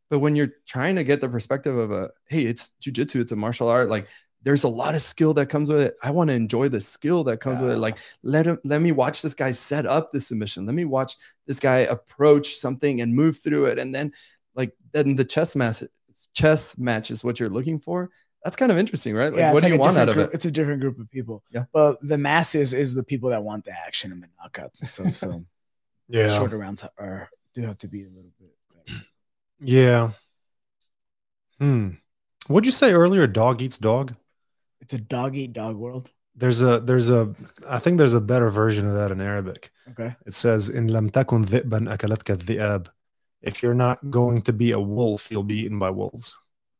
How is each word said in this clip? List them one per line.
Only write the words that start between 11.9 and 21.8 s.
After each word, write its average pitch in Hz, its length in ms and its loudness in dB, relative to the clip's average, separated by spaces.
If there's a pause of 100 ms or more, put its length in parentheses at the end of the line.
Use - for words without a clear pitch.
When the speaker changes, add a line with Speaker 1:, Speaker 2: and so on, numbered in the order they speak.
Speaker 1:
something 131 440 -4
and 120 140 0
move 151 240 2
through 147 280 0
it." 123 120 0
And 131 160 -8
then, 143 180 -6 (440)
like, 127 160 -4 (180)
then 139 240 2
the 131 100 0
chess 160 300 -2
mas-, 117 300 -2 (500)
chess 156 420 2
match 117 360 -2
is 113 100 -8
what 120 160 -4
you're 117 120 -4
looking 131 280 -4
for. 180 320 -8 (320)
That's 185 140 -6
kind 254 160 2
of 170 60 4
interesting, 175 360 -2
right? 127 160 0
Like, 147 80 -2
Speaker 2:
Yeah, 160 140 4
Speaker 1:
what 147 60 6
Speaker 2:
it's 160 40 6
Speaker 1:
do 175 40 4
Speaker 2:
like 175 80 4
Speaker 1:
you 147 40 6
Speaker 2:
a - 20 6
Speaker 1:
want 165 160 6
out 123 100 6
Speaker 2:
different 113 40 2
Speaker 1:
of 107 60 2
Speaker 2:
group, 104 140 2
Speaker 1:
it? - 40 -10
Speaker 2:
it's 151 120 -4
a 165 40 -2
different 147 300 -2
group 131 180 -4
of 110 100 -16
people. 113 440 -12
Speaker 1:
Yeah. 117 200 -6
Speaker 2:
But 151 300 4